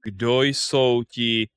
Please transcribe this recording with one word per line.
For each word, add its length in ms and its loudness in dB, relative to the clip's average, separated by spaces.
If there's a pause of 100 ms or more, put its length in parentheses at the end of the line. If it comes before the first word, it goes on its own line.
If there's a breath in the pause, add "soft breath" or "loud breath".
Kdo 400 0
jsou 600 0
ti 540 -2